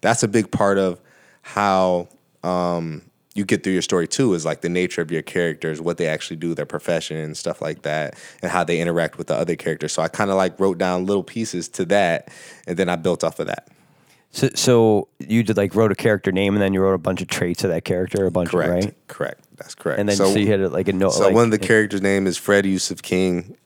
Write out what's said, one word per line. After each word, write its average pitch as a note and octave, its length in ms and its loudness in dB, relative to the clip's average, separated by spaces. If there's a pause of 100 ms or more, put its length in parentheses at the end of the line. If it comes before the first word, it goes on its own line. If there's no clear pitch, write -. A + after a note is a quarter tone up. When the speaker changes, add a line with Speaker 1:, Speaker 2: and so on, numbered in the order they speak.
Speaker 1:
that's A2 220 2
a A#2+ 40 2
big G#2 240 0
part G2+ 280 2
of F#2 200 0 (440)
how, F#2 640 2 (360)
um, F2 600 -2 (320)
you G2+ 100 -4
get G2 180 0
through F#2+ 100 -2
your F2+ 80 2
story F2+ 260 0
too, A#2+ 260 0
is, E2 100 -2
like, D#2 180 -4
the E2+ 80 -4
nature F2 320 -2
of D#2+ 100 -8
your E2 100 -2
characters, - 580 -4
what E2 180 -4
they F2 100 -2
actually D#2 280 -6
do, E2 200 -6
their D2 100 -6
profession E2 500 -4
and D#2 220 -8
stuff - 240 -8
like D#2 220 -8
that, D2+ 320 -4 (260)
and F2 100 -4
how F2 120 2
they E2 180 0
interact E2+ 360 0
with E2 100 -8
the D#2 80 0
other D#2+ 200 -2
characters. D#2 380 -4
So - 80 -2
I E2 80 0
kinda, G2 260 0
like, F#2 240 0
wrote G2 180 2
down F2+ 280 0
little G2 180 0
pieces G2 460 -6
to - 160 -6
that, F2+ 440 0 (380)
and F2 80 -6
then F2 140 0
I F2+ 60 0
built E2+ 280 -2
off E2 160 -4
of E2 80 -6
that. - 200 -10 (640)
Speaker 2:
So, - 220 0
so A2+ 540 4 (120)
you A2 220 2
did, G#2 160 0
like, G2+ 160 0
wrote G#2+ 180 4
a F#2+ 40 0
character G#2 360 2
name G2 220 2
and G#2 80 2
then G2 120 2
you F#2+ 80 2
wrote F#2+ 120 4
a F#2 60 0
bunch F2+ 220 -2
of F#2 60 -8
traits - 360 -4
of F#2+ 80 0
that E2 120 -2
character, F#2 440 -2
a F2+ 40 0
bunch F2 180 0
of, - 20 -10
Speaker 1:
Correct. E2+ 200 2 (140)
Speaker 2:
right? - 100 -8 (120)
Speaker 1:
Correct. - 360 -10 (140)
That's - 160 -18
correct. - 260 -4
Speaker 2:
And G2+ 80 -2
then G#2 100 2
Speaker 1:
So, G2 140 4
Speaker 2:
so G#2 80 2
you G2+ 80 4
had G#2 120 2
it, F#2+ 100 0
like, E2+ 180 -2
a G2 60 2
note, F#2+ 200 2
Speaker 1:
so - 120 4
Speaker 2:
like, F#2+ 80 6
Speaker 1:
one A#2 120 6
of A2+ 60 2
the G#2+ 120 4
Speaker 2:
it - 40 -2
Speaker 1:
characters' G#2+ 360 2
name G2 240 2
is F2 100 0
Fred G2+ 280 4
Yusuf F#2+ 360 -2
King, F#2 640 -2